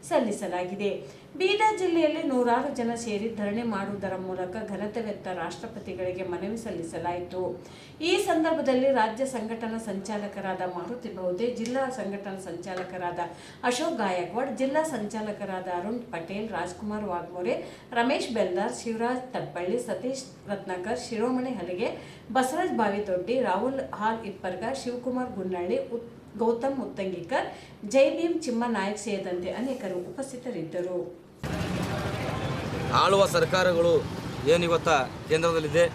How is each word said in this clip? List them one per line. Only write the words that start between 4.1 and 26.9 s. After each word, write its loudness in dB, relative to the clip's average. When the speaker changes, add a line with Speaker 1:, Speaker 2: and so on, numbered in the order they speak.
Speaker 1:
ಮೂಲಕ -4
ಘನತೆವೆತ್ತ -4
ರಾಷ್ಟ್ರಪತಿಗಳಿಗೆ -6
ಮನವಿ -4
ಸಲ್ಲಿಸಲಾಯಿತು. -4
ಈ 4
ಸಂದರ್ಭದಲ್ಲಿ 4
ರಾಜ್ಯ 4
ಸಂಘಟನಾ -4
ಸಂಚಾಲಕರಾದ -4
ಮಾರುತಿ -4
ಬಹುದೆ, 0
ಜಿಲ್ಲಾ 0
ಸಂಘಟನಾ -6
ಸಂಚಾಲಕರಾದ -6
ಅಶೋಕ್ 2
ಗಾಯಕ್ವಾಡ್, 0
ಜಿಲ್ಲಾ 2
ಸಂಚಾಲಕರಾದ -4
ಅರುಣ್ -2
ಪಟೇಲ್, -6
ರಾಜ್ಕುಮಾರ್ -4
ವಾಗ್ಮೋರೆ, -2
ರಮೇಶ್ 2
ಬೆಲ್ದಾರ್, 0
ಶಿವರಾಜ್ -2
ತಟ್ಪಳ್ಳಿ, -2
ಸತೀಶ್ -6
ರತ್ನಾಕರ್, -2
ಶಿರೋಮಣಿ 0
ಹಲಿಗೆ, -4
ಬಸವರಾಜ್ 2
ಬಾವಿದೊಡ್ಡಿ, 2
ರಾಹುಲ್ 0
ಹಾಲ್ 0
ಇಪ್ಪರ್ಗ, -6
ಶಿವಕುಮಾರ್ -4
ಗುನ್ನಳ್ಳಿ, -2
ಉತ್-, -10
ಗೌತಮ್ 2
ಮುತ್ತಂಗಿಕರ್, -2